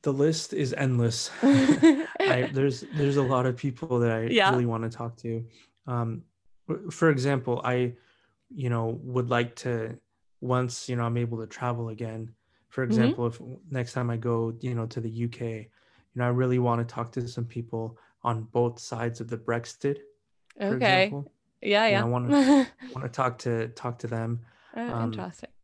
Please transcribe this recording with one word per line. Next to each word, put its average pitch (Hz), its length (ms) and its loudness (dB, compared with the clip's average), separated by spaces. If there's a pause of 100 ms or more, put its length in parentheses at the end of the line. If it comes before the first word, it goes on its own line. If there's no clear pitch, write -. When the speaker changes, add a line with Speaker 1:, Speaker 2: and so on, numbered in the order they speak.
Speaker 1:
The 143 100 0
list 156 400 0
is 143 220 -2
endless. 120 600 0
<laughs> - 20 -14
Speaker 2:
<laughs> - 60 -2
Speaker 1:
I, 277 1080 6
there's, 135 320 0 (100)
there's 143 220 2
a 143 60 4
lot 127 240 2
of 123 100 0
people 131 420 -2
that 117 140 4
I 113 140 0
Speaker 2:
Yeah. 196 240 4
Speaker 1:
really 123 160 2
want 113 180 -2
to 113 60 -4
talk 117 280 -10
to. 117 260 -6 (420)
Um, 117 360 -2 (460)
w-, 190 220 -6
for 165 200 4
example, 127 540 0
I, 123 300 0 (600)
you 131 160 -4
know, 117 320 -2
would 123 260 -2
like 120 280 0
to, 117 420 -6 (420)
once, 127 480 -2
you 123 80 -4
know, 120 80 0
I'm 117 120 -2
able 117 220 -2
to 110 80 -8
travel 117 440 -6
again, 113 400 -10 (380)
for - 160 -4
Speaker 2:
Mm-hmm. 123 80 -2
Speaker 1:
example, 120 340 2
if 117 140 -4 (300)
next 123 220 -4
time 123 160 -2
I 117 80 -2
go, 113 440 -2
you 127 140 -4
know, 113 120 -4
to 117 140 -8
the 113 100 -6
U 117 180 -4
K, 113 400 -8 (460)
you 123 60 -6
know, 123 60 2
I - 20 2
really 123 300 2
want 120 280 2
to - 80 -16
talk 120 180 -6
to 120 140 -6
some 120 180 -6
people 117 540 -8 (240)
on 117 200 -2
both 120 360 0
sides 117 420 -6
of 117 80 -8
the 117 100 -6
Brexit, 117 600 -4 (600)
for 202 160 -2
Speaker 2:
Okay. - 20 -2
Speaker 1:
example. 190 560 2 (280)
Speaker 2:
Yeah, 208 260 2
Speaker 1:
You 214 60 4
Speaker 2:
yeah. - 80 4
Speaker 1:
know, 117 60 0
I - 20 0
wanna, 262 580 6 (140)
Speaker 2:
<laughs> 254 140 -16
Speaker 1:
wanna 135 140 -6
talk 123 300 -2
to, 117 300 -2
talk 120 320 -8
to 117 60 -8
them. 117 340 -4 (360)
Speaker 2:
Oh, 233 160 -6
Speaker 1:
Um, 117 200 -2
Speaker 2:
interesting. 185 380 -10 (140)